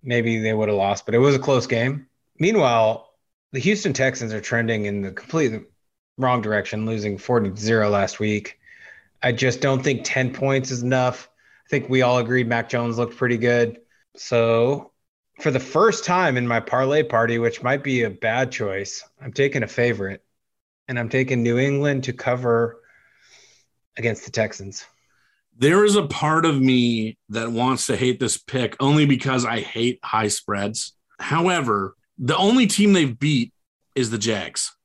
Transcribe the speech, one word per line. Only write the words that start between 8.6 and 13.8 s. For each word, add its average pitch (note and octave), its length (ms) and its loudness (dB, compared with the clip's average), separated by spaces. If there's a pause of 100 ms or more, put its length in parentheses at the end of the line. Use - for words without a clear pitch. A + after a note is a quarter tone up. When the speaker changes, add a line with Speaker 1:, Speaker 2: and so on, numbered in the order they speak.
Speaker 1:
I C3 100 2
just B2+ 280 0
don't C3+ 220 0
think C3+ 220 -2
ten B2+ 280 -2
points C3+ 380 -2
is B2 120 -6
enough. B2+ 460 -2 (380)
I - 20 -20
think C3+ 200 -2
we C3 140 2
all B2 160 4
agreed A#2+ 300 0
Mac A#2 200 -2
Jones A#2 300 -2
looked A#2+ 180 -4
pretty A#2+ 200 0
good. A#2+ 440 2 (360)